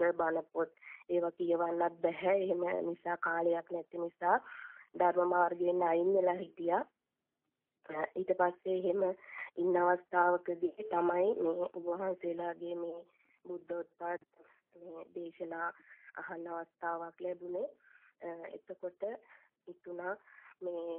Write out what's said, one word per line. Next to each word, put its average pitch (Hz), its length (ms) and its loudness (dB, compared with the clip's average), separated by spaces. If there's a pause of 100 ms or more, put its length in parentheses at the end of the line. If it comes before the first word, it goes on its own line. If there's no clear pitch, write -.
(140)
බණ 165 320 0
පොත් 165 260 -4 (340)
ඒවා 175 260 0
කියවන්නත් 170 680 0
බැහැ. 175 380 2
එහෙම 185 240 0 (200)
නිසා 170 360 -4
කාලයක් 170 520 2
නැති 175 280 -8
නිසා 175 400 2 (540)
ධර්ම 175 380 4
මාර්ගයෙන් 175 540 4
අයින් 170 300 4
වෙලා 180 220 4
හිටියා. 175 480 0 (1000)
අ, 156 260 -4
ඊට 190 220 -2
පස්සේ 180 440 0
එහෙම 185 240 0 (520)
ඉන්න 175 240 2
අවස්ථාවකදී 175 960 2 (160)
තමයි 175 480 2
මේ 175 300 0
ඔබ 170 200 -8
වහන්සේලාගේ 175 880 -4
මේ 170 220 -8 (480)
බුද්ධෝත්පාද 175 760 -8 (540)
මේ 170 320 -16
දේශනා 170 600 -8 (460)
අහන්න 170 340 -10
අවස්ථාවක් 170 760 -8
ලැබුණේ. 180 460 -6 (500)
අ, - 100 -12 (200)
එතකොට 180 540 -12 (600)
හිතුණා - 540 -8 (420)
මේ 175 260 -6 (160)